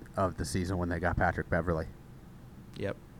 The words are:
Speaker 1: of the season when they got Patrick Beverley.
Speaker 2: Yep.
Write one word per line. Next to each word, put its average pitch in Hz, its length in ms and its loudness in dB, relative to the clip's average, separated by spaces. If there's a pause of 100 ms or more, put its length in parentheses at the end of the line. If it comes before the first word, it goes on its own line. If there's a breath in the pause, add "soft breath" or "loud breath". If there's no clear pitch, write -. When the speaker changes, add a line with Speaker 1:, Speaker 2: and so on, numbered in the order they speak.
(180)
Speaker 1:
of 95 200 2
the 95 80 -2
season 92 340 0
when 87 100 2
they 87 100 0
got 85 180 4
Patrick 87 340 4
Beverley. 82 340 4 (920)
Speaker 2:
Yep. 98 200 -2 (220)